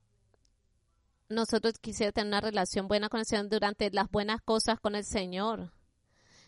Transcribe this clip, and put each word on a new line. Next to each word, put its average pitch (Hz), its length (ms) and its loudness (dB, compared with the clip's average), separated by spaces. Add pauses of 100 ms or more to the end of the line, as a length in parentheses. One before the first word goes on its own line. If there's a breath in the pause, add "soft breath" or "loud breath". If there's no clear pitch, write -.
(1300)
nosotros 226 500 2
quisiera 208 320 -2
tener 208 180 0
una 208 120 2
relación 196 460 0
buena 208 220 2
con 226 100 -2
el 220 80 -2
Señor 208 220 0
durante 208 420 0
las 196 180 0
buenas 214 320 -2
cosas 220 380 2
con 208 160 -2
el 208 100 -4
Señor. 190 680 -4 (760 soft breath)